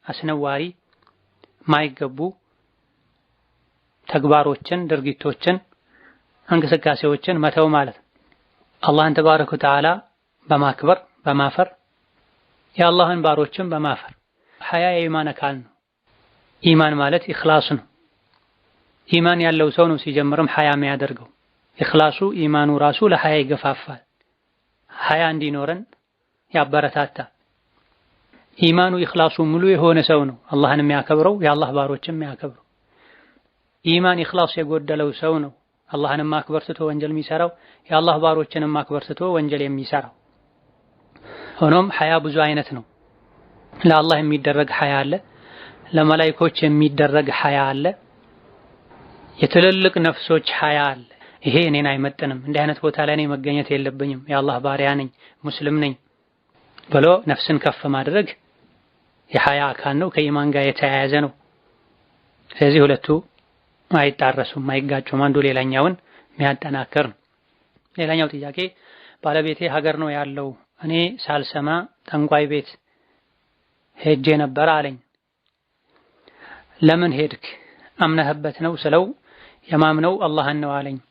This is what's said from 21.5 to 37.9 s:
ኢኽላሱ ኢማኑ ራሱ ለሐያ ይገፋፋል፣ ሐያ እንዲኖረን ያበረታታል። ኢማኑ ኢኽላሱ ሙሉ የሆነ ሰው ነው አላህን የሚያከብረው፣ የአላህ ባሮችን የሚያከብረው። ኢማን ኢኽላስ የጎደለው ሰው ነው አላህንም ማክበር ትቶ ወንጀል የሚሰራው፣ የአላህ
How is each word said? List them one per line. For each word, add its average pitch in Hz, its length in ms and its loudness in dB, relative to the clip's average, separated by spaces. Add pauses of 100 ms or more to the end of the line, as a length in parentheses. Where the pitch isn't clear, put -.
ኢኽላሱ 156 400 4 (160)
ኢማኑ 147 340 2 (100)
ራሱ 147 200 2 (100)
ለሐያ 156 260 2
ይገፋፋል፣ 139 680 -4 (920)
ሐያ 160 380 -2
እንዲኖረን 151 520 -6 (720)
ያበረታታል። 147 760 -2 (1300)
ኢማኑ 180 420 4
ኢኽላሱ 160 440 0
ሙሉ 160 220 0
የሆነ 165 380 4
ሰው 151 200 4
ነው 131 140 -6 (100)
አላህን 143 340 2
የሚያከብረው፣ 151 600 2
የአላህ 147 320 0
ባሮችን 143 420 -4
የሚያከብረው። 143 460 -12 (1200)
ኢማን 175 340 2
ኢኽላስ 170 340 -2
የጎደለው 151 600 -4
ሰው 160 220 -2
ነው 143 160 -4 (380)
አላህንም 147 400 -4
ማክበር 151 340 -4
ትቶ - 200 -12
ወንጀል 151 280 -4
የሚሰራው፣ 156 380 -4 (400)
የአላህ 160 280 2